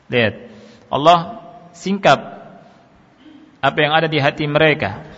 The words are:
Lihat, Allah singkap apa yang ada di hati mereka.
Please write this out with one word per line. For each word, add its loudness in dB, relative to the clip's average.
Lihat, 0
Allah 4
singkap 0
apa 0
yang 0
ada 2
di -2
hati -2
mereka. 0